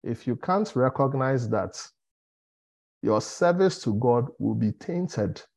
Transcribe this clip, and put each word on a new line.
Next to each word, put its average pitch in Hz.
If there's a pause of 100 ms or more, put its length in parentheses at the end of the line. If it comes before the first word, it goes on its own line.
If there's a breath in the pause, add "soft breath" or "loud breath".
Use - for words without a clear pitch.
If -
you 123
can't 202
recognize 131
that, 98 (1200)
your 107
service 175
to 110
God 120 (120)
will 110
be 110
tainted. 170 (160)